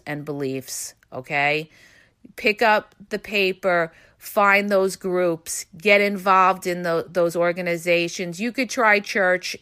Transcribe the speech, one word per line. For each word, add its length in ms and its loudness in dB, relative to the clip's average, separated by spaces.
and 180 -8
beliefs, 680 -8
okay? 560 -2
Pick 260 -2
up 320 2
the 100 -6
paper, 760 -2
find 520 2
those 260 2
groups, 680 -2
get 240 4
involved 640 2
in 160 -4
tho-, 200 -2
those 340 0
organizations. 1040 -2
You 100 -4
could 180 -4
try 300 2
church 640 -2